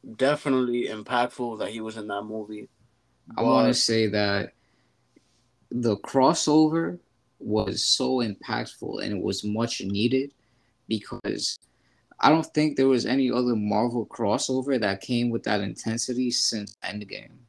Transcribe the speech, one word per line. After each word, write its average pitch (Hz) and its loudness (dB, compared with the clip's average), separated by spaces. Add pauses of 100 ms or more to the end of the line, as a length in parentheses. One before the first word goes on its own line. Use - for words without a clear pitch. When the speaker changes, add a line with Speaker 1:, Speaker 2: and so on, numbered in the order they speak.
(160)
Speaker 1:
definitely 131 0
impactful 120 -4
that 101 -4
he 113 -8
was 110 -8
in 107 -10
that 101 -6
movie. 107 -10 (680)
Speaker 2:
I - 0
wanna 123 4
Speaker 1:
But 82 2
Speaker 2:
say 113 2
that 101 0 (1200)
the 117 2
crossover 156 4 (420)
was 107 -2
so 131 2
impactful 110 -4
and 101 -4
it 95 -4
was 98 -2
much 107 -2
needed 131 0 (540)
because 104 -4 (600)
I 135 6
don't 160 4
think 151 0
there 135 4
was 127 4
any 131 0
other 123 2
Marvel 107 0
crossover 131 0
that 98 0
came 120 0
with 117 -2
that 107 0
intensity 117 -4
since 107 -4
Endgame. 101 -10 (120)